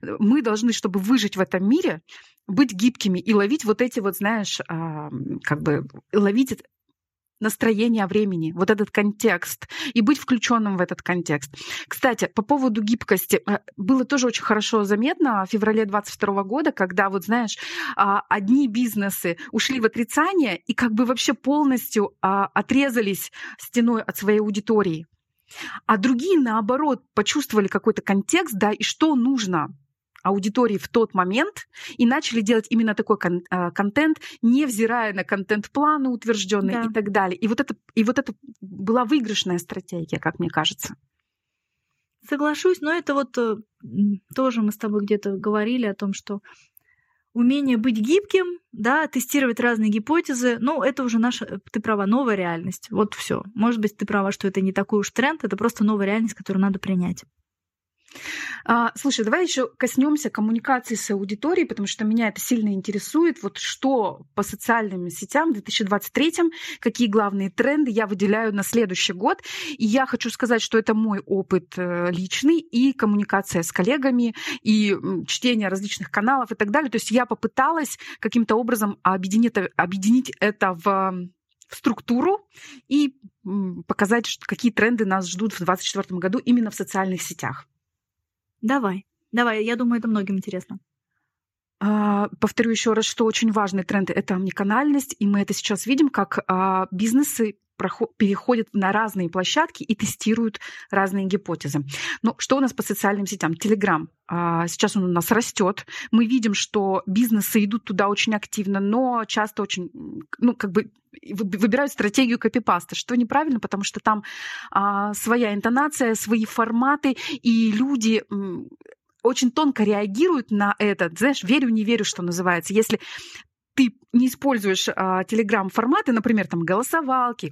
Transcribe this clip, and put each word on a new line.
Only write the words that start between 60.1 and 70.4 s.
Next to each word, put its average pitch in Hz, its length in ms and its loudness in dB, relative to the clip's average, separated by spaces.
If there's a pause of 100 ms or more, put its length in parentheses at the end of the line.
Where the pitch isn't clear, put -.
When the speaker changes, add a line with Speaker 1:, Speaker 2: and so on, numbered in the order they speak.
Speaker 1:
коммуникации 226 640 -2
с - 160 -6
аудиторией, 214 560 -2
потому 202 200 -6
что - 180 -4
меня 220 220 2
это 202 140 -6
сильно 220 320 0
интересует. 208 720 0
Вот 165 140 -8
что 247 680 -2 (100)
по 202 80 0
социальным 202 640 -2
сетям 277 400 -2
в 262 40 2
две 208 80 -4
тысячи - 220 -4
двадцать 196 300 -2
третьем, 330 380 2 (280)
какие 233 280 0
главные 202 420 0
тренды 277 420 2
я 214 160 0
выделяю 208 460 0
на 202 100 -2
следующий 196 500 0
год. 240 280 0 (360)
И 226 80 0
я 254 200 4
хочу 240 240 -4
сказать, 226 320 0